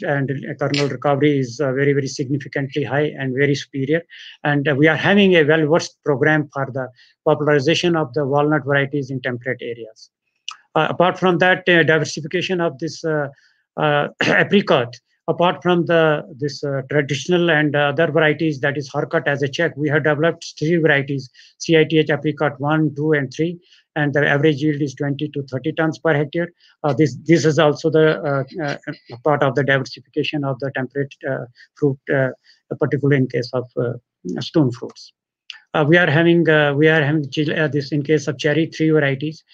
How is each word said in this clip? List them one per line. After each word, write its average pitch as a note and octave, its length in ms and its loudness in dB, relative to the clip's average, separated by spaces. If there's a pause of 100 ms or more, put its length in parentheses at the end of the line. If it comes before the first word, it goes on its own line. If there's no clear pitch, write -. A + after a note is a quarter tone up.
and C#3 280 -2 (280)
kernel C#3+ 300 -2
recovery C#3+ 500 0
is, B2 220 -6
uh, C3+ 120 -2
very, C#3 200 0
very C3+ 160 -2
significantly C#3 760 -6
high D3 360 -2
and C3 160 -4
very C#3 200 2
superior. C#3 480 -2 (400)
And, D3 260 0
uh, C#3+ 60 2
we D3+ 140 4
are D#3 80 4
having F#3+ 400 4
a D#3 80 6
well-versed D#3 600 2
program D3 480 2
for C#3 200 -4
the B2+ 160 -6 (360)
popularization D3+ 720 2
of D3 200 -2
the D3 120 -2
walnut D3 380 0
varieties C#3 460 -2
in C3 100 -6
temperate B2 420 -8
areas. A2+ 480 -14 (640)
Uh, D#3 160 2
apart E3+ 280 0
from F3+ 200 2
that, F#3 300 2
uh, E3+ 160 6
diversification D#3+ 760 -2
of D#3 180 -2
this, E3 260 -10
uh, D3+ 240 -2 (480)
uh, D3 380 0
<clears throat> - 80 -6
apricot, F3 760 2 (320)
apart F3 340 0
from F3 240 2
the, D#3+ 360 2 (160)
this, C#3+ 260 -6
uh, C#3 240 -4
traditional D3+ 600 0
and D3+ 240 2
other D3 360 0
varieties, D3+ 500 0
that C#3+ 180 -2
is C#3 120 -10
Harkat D3 360 -4
as C#3+ 160 -2
a C#3 60 -2
check, D3 280 -2
we D3 120 -2
have C#3+ 160 0
developed D#3+ 540 0
three D#3+ 180 0
varieties, C#3 520 0 (300)
C E3 180 2
I D#3 80 6
T D#3 140 2
H D#3 120 0
apricot D3 500 -2
one, D#3 340 0
two, D3+ 180 -2
and C#3 220 -2
three, F3 240 -4 (380)
and D3 180 0
the D3 120 2
average C#3+ 360 2
yield D3+ 180 -2
is C3+ 140 -4
twenty C#3+ 360 -6
to C#3+ 120 -8
thirty C3+ 300 -6
tons D#3+ 260 -2
per D#3+ 160 0
hectare. E3+ 340 -2 (360)
Uh, C#3+ 80 0
this, C3 320 2
this D#3 200 4
is D3+ 140 2
also D3+ 320 2
the, D#3 320 4
uh, C#3 220 -2 (180)
uh, C#3+ 140 -4 (480)
part D3 180 2
of C3 140 2
the C#3+ 80 0
diversification C#3 800 -4
of C3+ 160 -4
the C#3 140 -4
temperate, C#3 400 -6 (140)
uh, C3 160 -6 (300)
fruit, C#3 240 0 (160)
uh, C3+ 140 0 (500)
particularly C#3+ 380 0
in C3 100 2
case B2+ 260 -6
of, B2+ 120 -4 (140)
uh, A#2+ 140 -2 (480)
stone C3 300 0
fruits. - 420 -14 (600)
Uh, D#3 120 2
we E3 120 6
are F3 120 2
having, E3+ 380 4
uh, D3+ 240 4
we D3+ 160 4
are D#3 140 4
having C#3+ 280 -2
chil-, D#3+ 280 -4
uh, D#3 100 0
this C#3+ 240 -4
in D3+ 100 -2
case D3+ 260 0
of B2 100 -6
cherry, D3+ 280 0
three D#3+ 240 -2
varieties D3 520 0 (120)